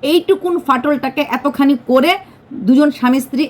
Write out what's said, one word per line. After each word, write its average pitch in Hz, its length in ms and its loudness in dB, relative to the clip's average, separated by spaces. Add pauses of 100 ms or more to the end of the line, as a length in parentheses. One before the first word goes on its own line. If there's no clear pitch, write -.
এইটুকুন 349 560 0
ফাটলটাকে 269 600 -2
এতখানি 277 560 0 (100)
করে 277 320 2 (340)
দুজন 262 380 2
স্বামী 254 300 0
স্ত্রী 269 300 -4